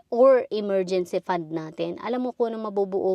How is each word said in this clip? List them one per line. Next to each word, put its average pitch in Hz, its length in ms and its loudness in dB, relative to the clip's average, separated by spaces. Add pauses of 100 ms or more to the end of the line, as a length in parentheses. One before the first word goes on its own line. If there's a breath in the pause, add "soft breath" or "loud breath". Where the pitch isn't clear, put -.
or 254 400 6
emergency 190 720 -2
fund 170 320 -4
natin, 165 480 -6
alam 254 240 -4
mo 247 80 -4
kung 233 160 -2
ano 220 160 -8
mabubuo 196 500 0